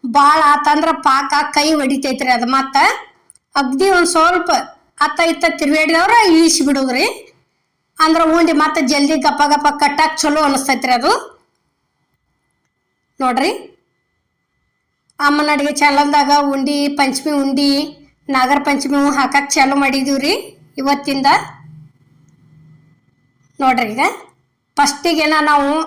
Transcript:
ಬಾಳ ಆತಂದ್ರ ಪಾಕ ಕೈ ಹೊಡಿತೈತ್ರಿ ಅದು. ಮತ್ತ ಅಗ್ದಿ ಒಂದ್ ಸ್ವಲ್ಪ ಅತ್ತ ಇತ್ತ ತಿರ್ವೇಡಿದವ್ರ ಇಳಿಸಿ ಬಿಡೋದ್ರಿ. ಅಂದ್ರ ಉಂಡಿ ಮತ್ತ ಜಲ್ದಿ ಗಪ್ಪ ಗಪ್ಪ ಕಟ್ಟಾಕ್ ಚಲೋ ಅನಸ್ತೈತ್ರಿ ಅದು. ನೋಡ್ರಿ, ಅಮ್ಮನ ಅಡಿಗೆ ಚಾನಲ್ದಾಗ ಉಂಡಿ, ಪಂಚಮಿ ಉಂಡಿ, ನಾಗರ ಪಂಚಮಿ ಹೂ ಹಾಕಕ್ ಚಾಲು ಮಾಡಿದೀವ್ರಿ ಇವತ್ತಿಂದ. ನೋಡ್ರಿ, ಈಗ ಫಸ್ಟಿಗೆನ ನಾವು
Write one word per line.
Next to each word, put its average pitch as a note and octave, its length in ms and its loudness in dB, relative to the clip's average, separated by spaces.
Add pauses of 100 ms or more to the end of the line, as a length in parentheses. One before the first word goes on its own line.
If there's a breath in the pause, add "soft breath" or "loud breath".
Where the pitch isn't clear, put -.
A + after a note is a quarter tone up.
(140)
ಬಾಳ C#4+ 260 4 (120)
ಆತಂದ್ರ D4 380 2 (160)
ಪಾಕ C#4 260 0 (220)
ಕೈ D4 120 0 (140)
ಹೊಡಿತೈತ್ರಿ C4 560 -2
ಅದು. A#3 180 -2
ಮತ್ತ C4+ 240 -2 (760)
ಅಗ್ದಿ C4+ 400 0
ಒಂದ್ F4 180 2
ಸ್ವಲ್ಪ F4 360 0 (560)
ಅತ್ತ D#4 140 -4 (120)
ಇತ್ತ E4 140 -4 (120)
ತಿರ್ವೇಡಿದವ್ರ D#4 580 0 (140)
ಇಳಿಸಿ D#4+ 360 4
ಬಿಡೋದ್ರಿ. C4+ 400 0 (920)
ಅಂದ್ರ D#4+ 240 2 (140)
ಉಂಡಿ E4+ 260 2
ಮತ್ತ D#4+ 160 0 (140)
ಜಲ್ದಿ D4 240 0 (100)
ಗಪ್ಪ - 260 2
ಗಪ್ಪ D4 160 0 (140)
ಕಟ್ಟಾಕ್ D#4 400 0
ಚಲೋ D4+ 220 0
ಅನಸ್ತೈತ್ರಿ C4+ 520 -2
ಅದು. C4+ 160 0 (2000)
ನೋಡ್ರಿ, C4 320 -2 (1700)
ಅಮ್ಮನ D4 360 2
ಅಡಿಗೆ C#4+ 260 -2
ಚಾನಲ್ದಾಗ C#4+ 500 2 (200)
ಉಂಡಿ, C#4 260 -2 (200)
ಪಂಚಮಿ C#4 440 -2
ಉಂಡಿ, C#4 300 0 (580 soft breath)
ನಾಗರ C4 380 0
ಪಂಚಮಿ C#4+ 340 -2
ಹೂ C#4+ 160 2
ಹಾಕಕ್ C#4 380 0
ಚಾಲು C#4 280 2
ಮಾಡಿದೀವ್ರಿ C4+ 500 -2 (440)
ಇವತ್ತಿಂದ. C#4 500 -2 (2250)
ನೋಡ್ರಿ, B3+ 340 0
ಈಗ B3+ 100 -2 (720)
ಫಸ್ಟಿಗೆನ D4+ 580 0 (160)
ನಾವು C#4+ 200 0 (160)